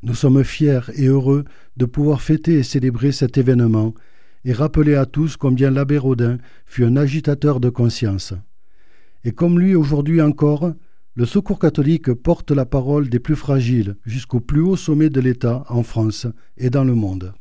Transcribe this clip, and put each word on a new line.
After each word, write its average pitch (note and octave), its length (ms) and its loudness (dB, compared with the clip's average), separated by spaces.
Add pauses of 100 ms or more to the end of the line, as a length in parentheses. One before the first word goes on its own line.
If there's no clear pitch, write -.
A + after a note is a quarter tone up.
Nous B2 100 -4
sommes C3+ 300 4
fiers C#3 380 0 (140)
et C#3 120 2
heureux C#3 380 2 (320)
de B2 80 2
pouvoir D3 360 0
fêter D#3 340 2
et C#3 80 2
célébrer B2+ 500 0
cet B2+ 240 0
événement A#2 580 4 (480)
et B2+ 100 -2
rappeler D3 420 2
à C3+ 100 2
tous C#3+ 320 -2
combien C3+ 340 2
l'abbé C#3 260 0
Rodin B2 400 0 (280)
fut - 180 -2
un A#2+ 140 4
agitateur C#3+ 640 0
de B2 80 2
conscience. A2+ 640 -2 (920)
Et A#2 80 -4
comme F3 280 2
lui F#3+ 140 4
aujourd'hui D#3 480 2
encore, D3 520 2 (420)
le A#2+ 100 0
Secours G3+ 320 -2
catholique D3+ 560 2
porte D#3 380 -2
la C#3 140 0
parole C#3 440 0
des B2 100 0
plus D3 180 -2
fragiles A#2+ 580 0 (100)
jusqu'au B2 360 -4
plus D3 200 0
haut F#3 140 2
sommet D#3 340 2
de C3 120 0
l'État B2+ 480 0
en A#2+ 120 0
France A2 460 -2 (300)
et B2+ 120 -2
dans C3+ 140 0
le B2+ 100 2
monde. F#2 480 -4